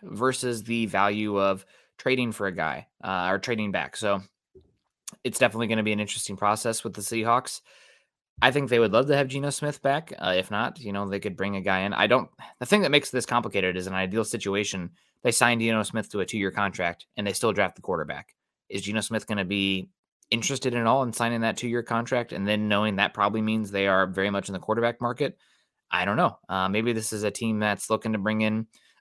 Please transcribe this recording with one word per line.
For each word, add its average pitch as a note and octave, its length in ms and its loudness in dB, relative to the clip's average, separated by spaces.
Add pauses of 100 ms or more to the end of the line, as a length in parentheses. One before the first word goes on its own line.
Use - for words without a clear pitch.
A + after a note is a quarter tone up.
versus B2 600 -2
the A2+ 200 0
value G2+ 560 0
of G2 240 2 (320)
trading B2+ 340 0
for G#2+ 160 -4
a F#2+ 60 -2
guy, D#2+ 340 -4 (160)
uh, F#2 280 -2
or G2 80 2
trading G#2+ 340 -2
back. E2 240 -4
So G2+ 240 0 (1040)
it's A#2+ 160 -4
definitely A2+ 300 2
gonna A2 140 0
be G#2+ 100 0
an G#2 80 0
interesting G#2 360 -6
process G#2+ 480 0
with G#2 80 -6
the G#2 80 -12
Seahawks. A#2 640 -2 (800)
I B2+ 80 10
think C#3 180 2
they A#2+ 100 6
would A2 140 6
love B2 140 6
to D3 100 4
have C#3 120 4
Geno C#3 220 -2
Smith D3 300 -4
back. C#3+ 380 -2
Uh, F#2 180 0
if F#2+ 140 0
not, A2 300 -4
you A2 120 -8
know, G2+ 160 -4
they G2 120 -4
could G2 160 -6
bring G2 200 -4
a F#2+ 40 -6
guy F#2+ 200 2
in. G2+ 120 -2
I G2+ 140 4
don't, B2 220 4 (300)
the B2 80 -8
thing G#3 160 4
that D3+ 80 2
makes D3 200 4
this B2 160 -2
complicated G2 500 0
is F2+ 100 -4
an F#2+ 80 -6
ideal F#2+ 300 0
situation. G2 640 -4 (320)
They B2 80 0
signed A#2 300 4
Geno A2+ 220 2
Smith G#2+ 280 -6
to G2+ 100 -4
a F2+ 60 -2
two-year G2 240 -2
contract F2+ 560 -4 (100)
and G2+ 100 -4
they G2 60 -2
still A2+ 200 0
draft F#2+ 240 0
the - 60 -20
quarterback. D2+ 520 -6 (340)
Is G#2 140 -8
Geno G#2 180 -2
Smith A2 260 -4
gonna G#2 180 -2
be G2 440 0 (420)
interested A#2+ 440 -2
at A#2 120 0
all C3 160 4
in A#2+ 100 -4
signing A#2 300 0
that A2+ 140 0
two-year A#2+ 260 -2
contract A#2+ 500 -2
and G2 140 -4
then G#2+ 220 0
knowing G#2 280 2
that G2 180 2
probably G#2+ 280 2
means A2 280 -2
they G2 160 0
are F#2+ 200 4
very F#2+ 240 0
much G2 180 -2
in G2+ 40 -8
the F#2 60 -4
quarterback A#2 420 -2
market? B2 380 -4 (520)
I F2+ 140 0
don't G2+ 120 2
know. E3+ 220 2 (100)
Uh, F#2+ 200 0
maybe A2+ 240 0
this A2 200 -4
is G#2 100 -4
a G#2 80 0
team A2 300 -2
that's G#2 280 0
looking A2 240 0
to A2 60 0
bring G#2+ 220 0
in A2 260 0 (340)